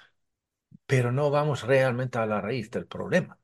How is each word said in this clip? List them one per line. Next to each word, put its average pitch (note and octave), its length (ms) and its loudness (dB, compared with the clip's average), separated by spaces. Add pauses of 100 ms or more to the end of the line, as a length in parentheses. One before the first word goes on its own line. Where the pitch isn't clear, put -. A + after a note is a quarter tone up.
(840)
pero B2 260 2
no C#3+ 200 0
vamos D3 320 0
realmente B2+ 540 2
a A2+ 80 0
la G#2+ 160 -2
raíz A2 300 -6
del F2+ 160 -6
problema. F#2+ 560 -4